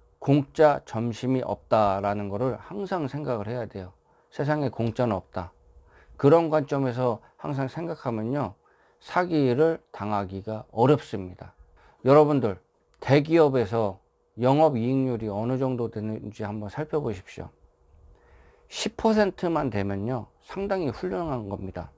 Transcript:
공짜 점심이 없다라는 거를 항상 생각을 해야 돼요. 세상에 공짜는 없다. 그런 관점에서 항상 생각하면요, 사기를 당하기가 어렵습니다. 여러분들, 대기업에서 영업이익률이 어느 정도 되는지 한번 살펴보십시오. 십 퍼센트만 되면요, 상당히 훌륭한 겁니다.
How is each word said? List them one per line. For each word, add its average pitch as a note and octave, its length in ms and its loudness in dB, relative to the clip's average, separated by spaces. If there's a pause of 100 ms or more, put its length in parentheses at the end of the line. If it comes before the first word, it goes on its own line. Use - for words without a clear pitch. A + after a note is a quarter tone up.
(180)
공짜 D3 680 4
점심이 A#2+ 580 -2
없다라는 G2+ 840 0
거를 A2+ 300 -2
항상 F#3 480 -6
생각을 B2 400 -6
해야 A#2+ 200 -6
돼요. F#2 260 -12 (380)
세상에 D3 380 -2
공짜는 A2+ 460 -2
없다. F2+ 360 -8 (640)
그런 D#3+ 320 6
관점에서 C3 680 0 (180)
항상 C#3 300 -4
생각하면요, C3 880 -6 (440)
사기를 D#3+ 800 2 (120)
당하기가 G2+ 800 -6
어렵습니다. A2 800 0 (500)
여러분들, C3+ 540 4 (420)
대기업에서 C3 1000 2 (380)
영업이익률이 B2+ 920 2
어느 A#2 280 -2
정도 B2+ 320 -2
되는지 A2 540 -8
한번 G#2 240 -8
살펴보십시오. B2 800 -6 (1200)
십 - 300 -8
퍼센트만 F3+ 720 0
되면요, G2+ 560 -2 (160)
상당히 F#3+ 480 -4
훌륭한 D#3+ 580 -6
겁니다. G2 500 -8